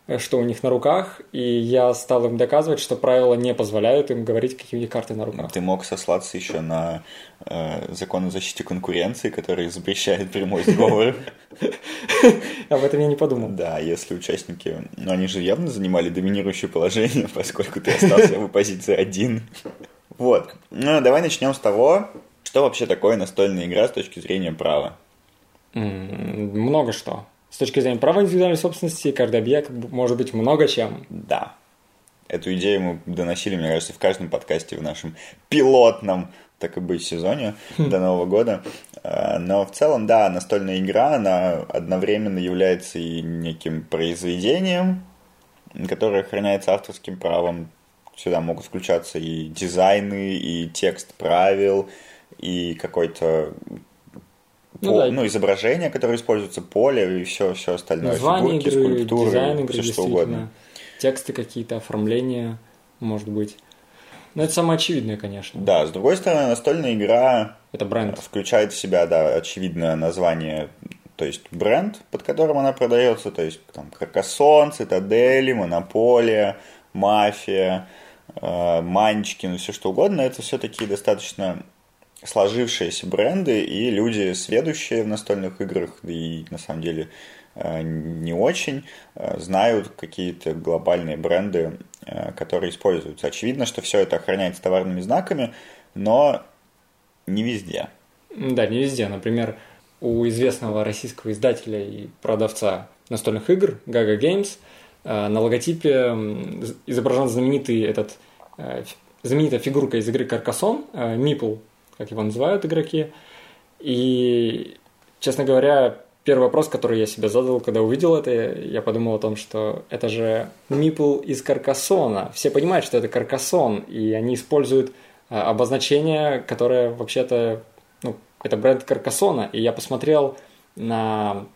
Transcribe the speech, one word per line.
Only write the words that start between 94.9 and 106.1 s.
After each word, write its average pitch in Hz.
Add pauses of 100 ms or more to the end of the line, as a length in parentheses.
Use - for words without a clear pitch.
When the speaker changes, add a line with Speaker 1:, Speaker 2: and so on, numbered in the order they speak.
Speaker 2:
знаками, 131 (420)
но 117 (840)
не 101
везде. 101 (480)
Speaker 1:
Да, 127
не 113
везде. 131
Например, 110 (440)
у 117
известного 113
российского 107
издателя 107
и 104 (140)
продавца 107 (200)
настольных 110
игр 185
Gaga 110
Games, 190 (460)
э, 104
на 107
логотипе, 123
м, 117